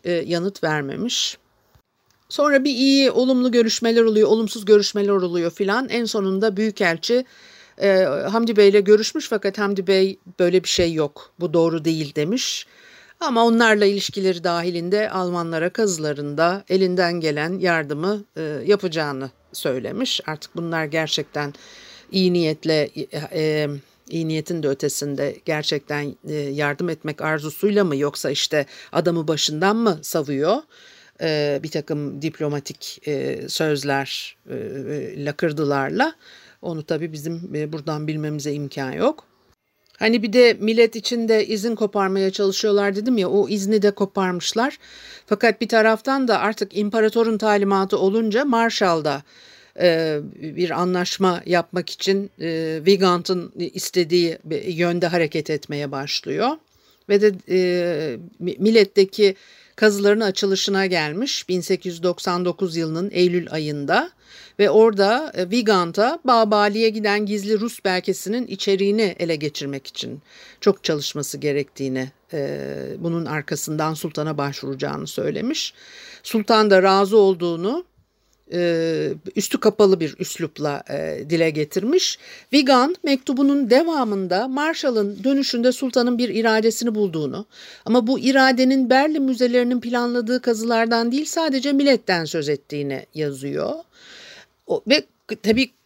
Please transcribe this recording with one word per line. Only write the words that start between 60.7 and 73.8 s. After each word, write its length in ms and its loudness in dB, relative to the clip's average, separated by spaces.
gelmiş 640 -4
bin 120 -2
sekiz 320 -4
yüz 100 -10
doksan 420 -2
dokuz 320 -4
yılının 360 -4
Eylül 400 0
ayında. 580 -2
Ve 120 4
orada, 640 4
e, 140 -4
Vigand'a 720 2
Babali'ye 640 4
giden 380 0
gizli 340 -2
Rus 240 -6
belgesinin 640 -2
içeriğini 720 -2
ele 180 -2
geçirmek 500 -8
için 340 -12
çok 240 2
çalışması 540 -4
gerektiğini, 720 -4
e, 260 -6
bunun 280 -4
arkasından 680 -4